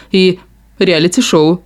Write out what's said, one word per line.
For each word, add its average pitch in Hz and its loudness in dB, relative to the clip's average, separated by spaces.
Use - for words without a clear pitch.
и 185 0
реалити-шоу 175 0